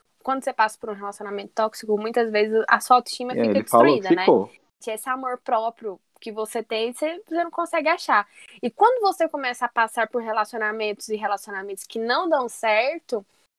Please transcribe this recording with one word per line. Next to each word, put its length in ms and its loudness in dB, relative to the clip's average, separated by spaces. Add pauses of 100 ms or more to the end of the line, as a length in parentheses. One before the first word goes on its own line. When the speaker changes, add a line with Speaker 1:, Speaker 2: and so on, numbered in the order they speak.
(220)
Speaker 1:
quando 220 -4
você 80 -2
passa 260 0
por 120 -10
um 40 -8
relacionamento 600 -10
tóxico, 420 0
muitas 340 0
vezes 380 4
a 120 6
sua 160 6
autoestima 360 -2
Speaker 2:
É, 40 -8
Speaker 1:
fica 220 2
Speaker 2:
ele 80 0
falou 200 8
que 160 6
Speaker 1:
destruída, 140 4
né? 80 0
Speaker 2:
ficou. 260 2 (360)
Speaker 1:
Esse 220 -8
amor 300 -6
próprio 640 -4 (200)
que 120 -12
você 300 -6
tem, 300 -4
você, 340 -6
você 160 -2
não 80 -8
consegue 380 -4
achar. 380 0 (360)
E 80 -2
quando 300 4
você 280 0
começa 360 -6
a 40 -2
passar 400 -2
por 140 -4
relacionamentos 840 -4
e 80 -2
relacionamentos 680 -6
que 140 -10
não 300 0
dão 200 2
certo, 760 -2 (340)